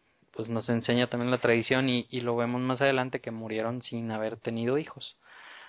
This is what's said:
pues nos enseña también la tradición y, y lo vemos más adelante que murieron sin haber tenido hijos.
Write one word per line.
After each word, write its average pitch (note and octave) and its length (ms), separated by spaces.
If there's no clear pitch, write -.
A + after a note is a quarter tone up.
pues A2+ 160
nos A2+ 200
enseña A#2+ 380
también A#2+ 240
la B2+ 80
tradición A#2+ 500
y, B2 200
y B2 120
lo A#2+ 140
vemos A#2+ 260
más B2+ 200
adelante C3 400
que A#2+ 100
murieron A2+ 520
sin A#2 280
haber A2 260
tenido A#2 400
hijos. - 400